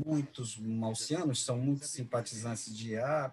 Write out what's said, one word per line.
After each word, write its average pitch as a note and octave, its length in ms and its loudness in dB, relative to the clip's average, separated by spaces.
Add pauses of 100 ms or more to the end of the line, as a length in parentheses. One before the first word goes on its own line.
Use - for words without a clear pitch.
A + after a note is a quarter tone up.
muitos C3+ 540 0
maussianos A2+ 840 0
são B2 120 2
muito C#3 300 2
simpatizantes A#2 920 -4
de A2 200 -2
Ha-, C3+ 360 2